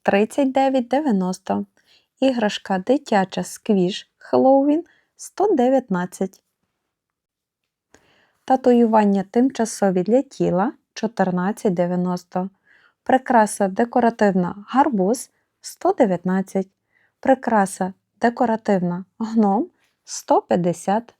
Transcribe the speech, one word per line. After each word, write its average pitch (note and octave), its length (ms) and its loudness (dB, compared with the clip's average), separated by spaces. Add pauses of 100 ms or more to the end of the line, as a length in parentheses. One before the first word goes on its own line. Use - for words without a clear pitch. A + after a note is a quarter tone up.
тридцять A3+ 500 0
дев'ять C4 360 0
дев'яносто. G3+ 800 -2 (540)
Іграшка A3 600 -2
дитяча F#3+ 640 -2
сквіш - 760 -2
Хеллоуін, C#4 680 2 (320)
сто G4 400 -4
дев'ятнадцять. A#3 840 -2 (2000)
Татуювання A3 880 4
тимчасові G#3 720 0
для A3+ 180 2
тіла, F#3 520 -2 (200)
чотирнадцять F#3+ 800 -4
дев'яносто. F3+ 760 -4 (540)
Прикраса A#3+ 640 2
декоративна G3+ 1000 0
гарбуз, A#3+ 640 0 (300)
сто - 320 -4
дев'ятнадцять. F#3+ 760 -2 (500)
Прикраса G3+ 760 -2 (280)
декоративна G#3 840 -2 (140)
гном, A3 500 0 (340)
сто - 380 -2
п'ятдесят F#3+ 800 -2